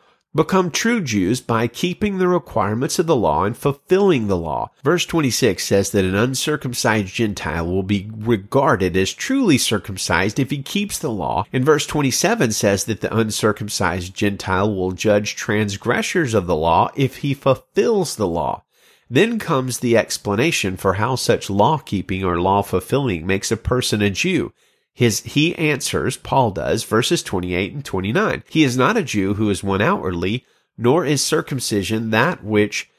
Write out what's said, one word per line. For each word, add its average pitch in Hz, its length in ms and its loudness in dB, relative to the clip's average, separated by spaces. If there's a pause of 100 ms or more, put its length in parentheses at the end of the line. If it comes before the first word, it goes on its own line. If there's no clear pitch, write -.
(340)
become 180 360 2
true 226 300 0
Jews 110 400 0
by 117 260 0
keeping 180 520 -4
the 185 100 2
requirements 127 720 0
of 165 80 0
the 160 80 4
law 85 300 2
and 113 100 -2
fulfilling 156 720 2
the 98 80 2
law. 73 340 -4 (140)
Verse 170 220 2
twenty-six 127 580 0
says 98 280 2
that 98 120 2
an 92 100 0
uncircumcised 120 920 0
Gentile 92 580 -2
will 92 180 -2
be 101 300 -2
regarded 107 840 0
as 95 160 0
truly 247 440 2
circumcised 98 800 -2
if 139 140 -2
he 143 100 -4
keeps 202 380 -6
the 156 100 -4
law. 87 440 -4
And 127 100 0
verse 147 240 2
twenty-seven 147 640 0
says 101 320 0
that 110 160 -4
the 101 160 -4
uncircumcised 101 1000 -2
Gentile 101 640 0
will 92 160 -2
judge 104 460 0
transgressors 110 960 -2
of 95 140 0
the 87 100 2
law 82 400 4
if 135 220 -2
he 143 140 -2
fulfills 196 840 0
the 104 100 0
law. 85 360 -4 (460)
Then 214 300 2
comes 131 400 -2
the 117 160 2
explanation 104 800 0
for 95 200 0
how 117 200 0
such - 340 0
law-keeping 101 760 0
or 87 160 0
law-fulfilling 98 840 0
makes 98 280 -2
a - 20 2
person 123 460 -2
a 101 80 4
Jew. 135 420 -2 (460)
His, 117 260 2
he 156 320 0
answers, 135 600 -2
Paul 131 360 0
does, 85 340 -2
verses 165 360 0
twenty-eight 90 520 -4
and 143 100 -10
twenty-nine. 117 640 -2
"He 160 160 4
is 127 140 2
not 143 180 4
a 214 80 0
Jew 101 300 0
who 104 160 0
is 95 120 0
one 98 200 0
outwardly, 101 640 -2 (320)
nor 139 280 4
is 143 160 0
circumcision 110 920 -2
that 123 340 0
which 104 540 0